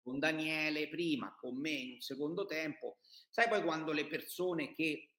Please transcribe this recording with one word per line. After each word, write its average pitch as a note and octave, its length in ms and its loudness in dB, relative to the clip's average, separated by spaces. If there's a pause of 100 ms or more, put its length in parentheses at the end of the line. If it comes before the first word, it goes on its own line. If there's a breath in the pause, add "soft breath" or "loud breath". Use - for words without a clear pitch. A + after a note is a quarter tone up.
con C3 180 -4
Daniele D#3 680 2
prima, D3+ 480 0
con B2 240 -6
me D3+ 120 0
in B2+ 240 -4
un A#2+ 60 -14
secondo D3+ 440 -2
tempo, D#3 520 -4 (320 loud breath)
sai A#3 200 4
poi G#3 140 4
quando D#3 280 2
le D3+ 160 2
persone D#3+ 680 -2
che, D#3 460 -2